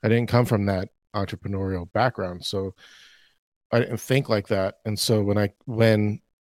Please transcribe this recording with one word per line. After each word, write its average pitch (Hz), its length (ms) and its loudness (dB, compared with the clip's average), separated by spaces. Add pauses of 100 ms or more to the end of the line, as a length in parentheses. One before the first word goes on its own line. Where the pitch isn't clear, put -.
I 107 60 2
didn't 117 180 2
come 120 180 4
from 101 200 0
that 98 240 -2 (260)
entrepreneurial 95 760 -6
background, 101 520 -2
so 98 300 -6 (960)
I 120 80 4
didn't 120 180 -2
think 135 300 0
like 107 220 0
that. 98 360 -2
And 107 140 -4
so 107 220 2
when 101 160 0
I, 101 160 0 (120)
when, 107 560 2 (240)